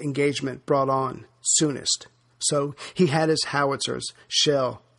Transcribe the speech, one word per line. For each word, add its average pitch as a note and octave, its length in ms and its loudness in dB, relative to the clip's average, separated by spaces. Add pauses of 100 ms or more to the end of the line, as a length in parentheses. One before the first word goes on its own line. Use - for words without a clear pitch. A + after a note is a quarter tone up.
engagement C#3 640 -2
brought C3+ 240 2
on C3 380 -2 (140)
soonest, - 680 0 (320)
so C#3+ 340 -2 (220)
he F3+ 120 6
had D#3+ 220 2
his D#3 180 2
howitzers C3 600 -2 (200)
shell C3 540 0 (180)